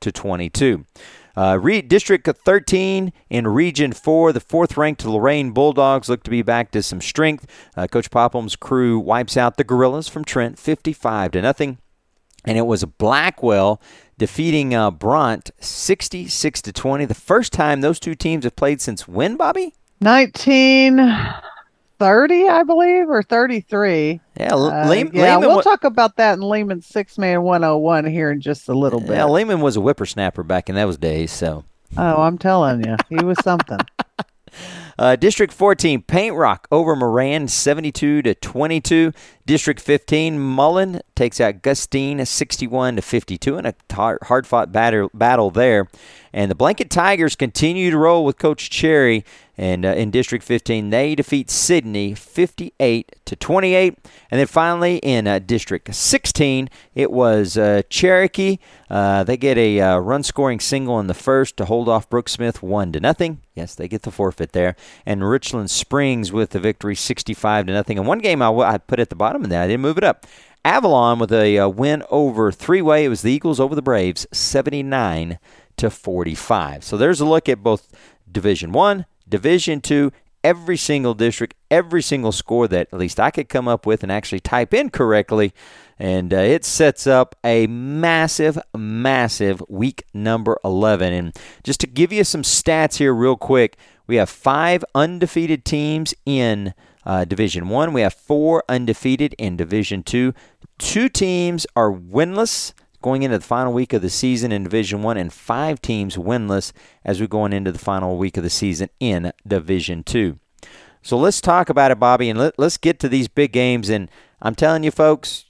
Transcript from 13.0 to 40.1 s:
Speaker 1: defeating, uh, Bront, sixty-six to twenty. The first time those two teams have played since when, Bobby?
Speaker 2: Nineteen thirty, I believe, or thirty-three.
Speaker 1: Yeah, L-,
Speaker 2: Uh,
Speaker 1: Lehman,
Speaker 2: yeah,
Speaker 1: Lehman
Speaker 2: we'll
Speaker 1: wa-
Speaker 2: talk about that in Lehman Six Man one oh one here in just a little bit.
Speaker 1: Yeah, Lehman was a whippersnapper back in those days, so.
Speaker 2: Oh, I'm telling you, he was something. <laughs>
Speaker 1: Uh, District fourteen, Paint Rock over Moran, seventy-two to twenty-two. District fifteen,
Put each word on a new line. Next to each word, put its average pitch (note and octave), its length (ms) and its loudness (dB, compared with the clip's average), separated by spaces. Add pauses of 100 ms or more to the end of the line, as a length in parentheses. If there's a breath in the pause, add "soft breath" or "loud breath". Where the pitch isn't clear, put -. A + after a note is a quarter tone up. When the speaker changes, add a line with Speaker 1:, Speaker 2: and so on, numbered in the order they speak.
Speaker 1:
defeating, C#3+ 600 -2
uh, G#2+ 160 2
Bront, A2+ 680 -2
sixty-six - 1040 -4
to G#2 100 -12
twenty. C#3 320 -4
The G#2+ 100 -4
first - 380 0
time D3+ 280 0
those D3+ 180 0
two E3 160 -8
teams D#3+ 300 -4
have A#2+ 100 -4
played C#3+ 260 0
since - 280 -8
when, B2+ 280 -2
Bobby? E4 380 -2 (260)
Speaker 2:
Nineteen C4 1000 4 (960 loud breath)
thirty, D4 500 6
I E4 160 4
believe, F4 440 4
or A#3+ 140 2
thirty-three. G3+ 960 0 (160)
Speaker 1:
Yeah, - 140 -4
L-, C#3 160 2
Speaker 2:
Uh, D3+ 220 0
Speaker 1:
Lehman, A#3+ 260 2
Speaker 2:
yeah, F3+ 220 6
Speaker 1:
Lehman F3+ 120 4
Speaker 2:
we'll F5 80 8
Speaker 1:
wa- - 60 4
Speaker 2:
talk G4+ 220 4
about A3+ 320 2
that G#3+ 180 4
in F#3+ 80 -4
Lehman G3+ 400 -2
Six - 340 -6
Man F3+ 260 0
one F3 220 2
oh D#3 140 2
one D#3 260 2
here D#3 260 -2
in D3 120 -4
just D3 260 -6
a C3 60 -2
little B2+ 260 0
bit. A2 100 -6
Speaker 1:
Yeah, D#3 140 2
Lehman E3+ 380 2
was C3+ 140 0
a G#2+ 40 2
whippersnapper G2+ 600 -2
back F2 260 -2
in F#2+ 60 -6
those G2 240 -2
days, D#2+ 340 -2
so. D#2 320 -6 (320)
Speaker 2:
Oh, D#3+ 260 2
I'm E3 140 2
telling D#3 480 2
you, A2 120 -2 (120)
he E3 160 -2
was F3+ 180 0
something. E3+ 400 -2
<laughs> - 60 -10 (1080 loud breath)
Speaker 1:
Uh, B2+ 200 4
District F#3 360 2
fourteen, F3 500 2
Paint F#3+ 340 0
Rock B2+ 340 2
over D#3+ 240 2
Moran, C3 540 0
seventy-two D3 760 0
to A2 140 0
twenty-two. D#3+ 760 0 (320 soft breath)
District D3 360 0
fifteen, D#3 580 0